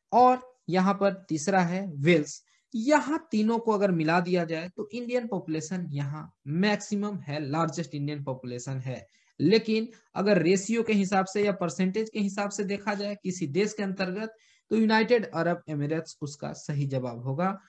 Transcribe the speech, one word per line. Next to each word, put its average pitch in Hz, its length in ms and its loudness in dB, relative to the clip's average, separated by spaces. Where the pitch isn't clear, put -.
और 254 280 8
यहाँ 185 240 4
पर 190 360 0
तीसरा 185 320 2
है 180 260 -2
वेल्स, 147 420 4
यहाँ 269 440 2
तीनों 220 280 2
को 220 120 0
अगर 196 200 2
मिला 165 300 2
दिया 180 240 0
जाए 165 320 -6
तो 214 160 -8
इंडियन 240 340 -4
पॉपुलेशन 170 640 -6
यहाँ 143 400 -8
मैक्सिमम 202 720 -2
है, 147 220 -6
लार्जेस्ट 151 540 -4
इंडियन 147 280 -6
पॉपुलेशन 131 560 -8
है। 123 260 -8
लेकिन 220 480 2
अगर 190 260 4
रेशियो 196 420 2
के 220 100 0
हिसाब 190 320 2
से 208 180 -2
या 208 80 2
परसेंटेज 190 580 -2
के 220 100 -6
हिसाब 202 300 -2
से 208 140 -4
देखा 202 300 -4
जाए 202 220 -4
किसी 185 320 -4
देश 196 260 0
के 208 100 -6
अंतर्गत, 196 500 -4
तो 220 40 2
यूनाइटेड 220 560 4
अरब 170 380 0
एमिरेट्स 156 520 -2
उसका 147 320 -8
सही 143 340 -4
जवाब 123 380 -4
होगा। 170 320 0